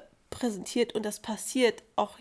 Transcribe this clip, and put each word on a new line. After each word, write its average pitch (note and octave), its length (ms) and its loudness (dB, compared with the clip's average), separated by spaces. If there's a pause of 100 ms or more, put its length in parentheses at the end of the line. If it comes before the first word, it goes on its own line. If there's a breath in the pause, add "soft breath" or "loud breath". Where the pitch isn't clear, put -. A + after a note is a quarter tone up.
(280)
präsentiert A3 640 0
und A3 100 -2
das G#3 140 -2
passiert A3+ 640 0 (140)
auch G#3 240 0